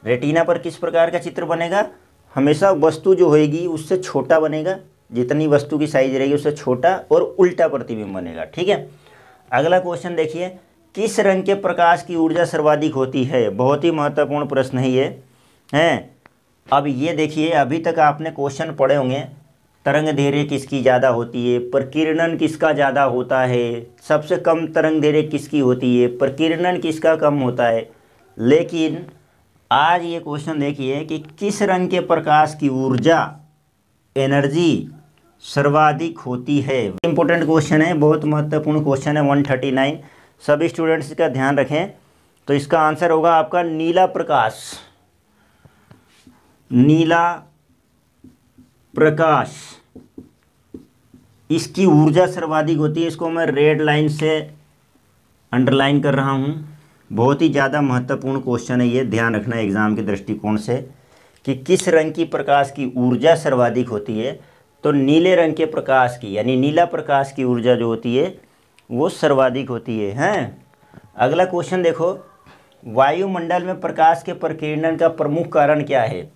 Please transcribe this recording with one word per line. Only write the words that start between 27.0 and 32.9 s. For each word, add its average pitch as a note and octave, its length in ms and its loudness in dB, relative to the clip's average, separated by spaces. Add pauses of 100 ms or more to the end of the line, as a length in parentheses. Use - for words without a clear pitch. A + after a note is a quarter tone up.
कम D3 240 0
होता B2 260 0
है। A2+ 220 0 (500)
लेकिन D#3+ 680 0 (680)
आज E3+ 340 2
ये E3+ 160 -6
क्वेश्चन D3+ 400 -8
देखिए C#3+ 440 -4
कि D#3 140 -8 (200)
किस G#3 260 -4
रंग F3+ 260 0
के F3+ 120 0
प्रकाश D#3 580 2
की C#3+ 100 0
ऊर्जा, C3 480 2 (960)